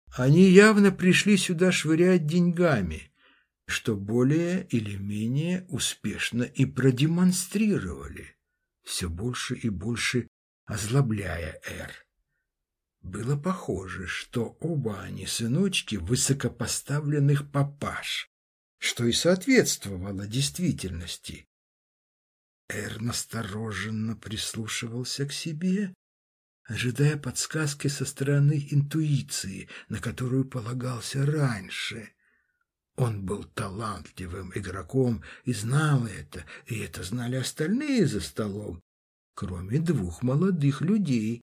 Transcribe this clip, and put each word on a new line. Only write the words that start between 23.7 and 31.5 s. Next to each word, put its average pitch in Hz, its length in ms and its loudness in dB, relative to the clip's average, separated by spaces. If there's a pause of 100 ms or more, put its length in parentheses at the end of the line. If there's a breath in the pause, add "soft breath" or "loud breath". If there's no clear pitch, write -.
прислушивался 113 1120 -6
к 143 60 -10
себе, 185 600 -2 (720)
ожидая 127 540 0
подсказки 143 680 -4
со 139 180 -4
стороны 143 640 2
интуиции, 143 960 0 (220 loud breath)
на 107 100 -6
которую 127 460 -2
полагался 123 800 -6
раньше. 113 840 -2 (880)